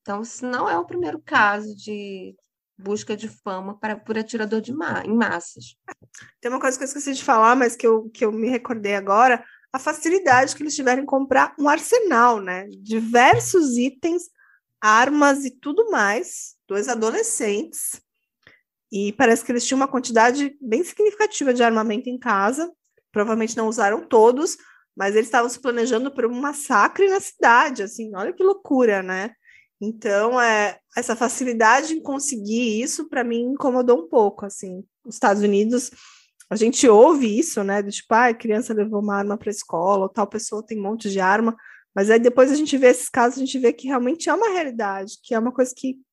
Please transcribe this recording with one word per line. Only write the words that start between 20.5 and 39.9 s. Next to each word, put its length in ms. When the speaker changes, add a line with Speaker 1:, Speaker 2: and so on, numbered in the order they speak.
Speaker 2:
bem 200
significativa 720
de 80
armamento 460
em 100
casa, 540
provavelmente 460
não 100
usaram 400
todos, 480
mas 180
eles 140
estavam 220
se 100
planejando 500
por 160
um 140
massacre 720
na 100
cidade, 640
assim, 320
olha 160
que 120
loucura, 600
né? 280
Então, 580
é, 400
essa 220
facilidade 800
em 60
conseguir 800
isso, 280
pra 160
mim, 160
incomodou 600
um 60
pouco, 380
assim. 400
Os 100
Estados 280
Unidos, 480
a 60
gente 320
ouve 520
isso, 240
né, 180
do 80
tipo, 240
"Ah, 140
a 60
criança 400
levou 280
uma 140
arma 220
pra 120
escola", 540